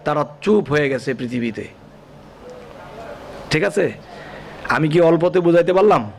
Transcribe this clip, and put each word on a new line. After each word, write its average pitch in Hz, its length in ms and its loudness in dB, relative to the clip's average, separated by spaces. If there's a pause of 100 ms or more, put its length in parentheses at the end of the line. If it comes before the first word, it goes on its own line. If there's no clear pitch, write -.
তারা 147 220 -2 (160)
চুপ 202 280 2
হয়ে 147 200 2
গেছে 131 240 -4
পৃথিবীতে। 117 520 -6 (1800)
ঠিক 156 140 0
আছে? 185 280 0 (800)
আমি 147 200 2
কি 165 120 4
অল্পতে 170 380 4
বুঝাইতে 170 340 4
পারলাম? 180 440 4